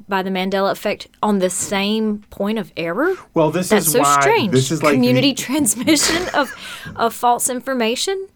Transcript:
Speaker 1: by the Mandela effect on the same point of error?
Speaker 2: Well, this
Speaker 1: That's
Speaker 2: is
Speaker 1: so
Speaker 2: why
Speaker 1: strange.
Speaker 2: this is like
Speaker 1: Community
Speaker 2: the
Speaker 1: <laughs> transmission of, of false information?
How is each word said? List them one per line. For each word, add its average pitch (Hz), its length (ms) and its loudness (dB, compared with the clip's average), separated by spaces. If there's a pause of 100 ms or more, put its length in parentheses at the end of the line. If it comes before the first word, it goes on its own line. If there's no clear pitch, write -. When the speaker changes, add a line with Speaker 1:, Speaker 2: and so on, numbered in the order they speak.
Speaker 1:
by 190 140 -2
the 190 80 -4
Mandela 190 400 0
effect - 360 -6 (140)
on 208 180 2
the 185 100 2
same 208 840 -2
point 208 260 -4
of 185 180 -6
error? 185 380 -2 (220)
Speaker 2:
Well, 156 160 4
this 180 180 -2
Speaker 1:
That's 202 180 2
Speaker 2:
is 156 60 0
Speaker 1:
so 240 60 4
Speaker 2:
why 143 200 4
Speaker 1:
strange. 240 320 2
Speaker 2:
this 131 200 2
is 160 100 -2
like 151 140 4
Speaker 1:
Community 254 380 4
Speaker 2:
the - 20 -4
Speaker 1:
<laughs> - 80 -8
transmission 294 920 0
of, 269 180 0 (440)
of 220 180 -2
false 240 360 0
information? 262 880 -2